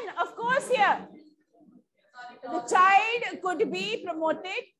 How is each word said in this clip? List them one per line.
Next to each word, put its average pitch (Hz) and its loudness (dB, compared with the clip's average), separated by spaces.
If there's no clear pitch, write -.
of - -6
course, 494 -2
here. 403 2
The 359 -4
child 403 4
could 349 -2
be 392 -4
promoted. 330 -4